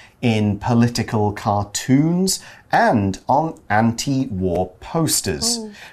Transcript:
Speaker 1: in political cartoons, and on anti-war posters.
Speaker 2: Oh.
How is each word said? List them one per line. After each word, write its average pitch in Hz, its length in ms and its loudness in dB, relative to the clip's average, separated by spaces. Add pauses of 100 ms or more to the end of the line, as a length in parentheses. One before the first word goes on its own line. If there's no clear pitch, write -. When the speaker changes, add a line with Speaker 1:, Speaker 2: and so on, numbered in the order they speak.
(220)
Speaker 1:
in 107 380 2
political 117 720 0
cartoons, 139 1080 0 (280)
and 139 560 2
on 160 300 0 (140)
anti-war 110 1000 0 (100)
posters. - 800 -2
Speaker 2:
Oh. 220 140 -10 (220)